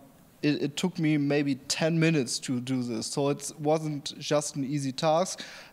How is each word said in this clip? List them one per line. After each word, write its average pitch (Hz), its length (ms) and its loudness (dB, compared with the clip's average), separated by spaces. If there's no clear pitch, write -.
it, 147 200 2
it 143 140 -2
took 180 220 -2
me 151 180 4
maybe 143 380 2
ten 165 320 2
minutes 156 420 4
to 123 200 -2
do 127 220 -2
this, 120 240 -4
so 143 240 0
it 143 280 -4
wasn't 151 600 -2
just 147 380 0
an 139 80 -2
easy 135 280 -2
task. 160 480 0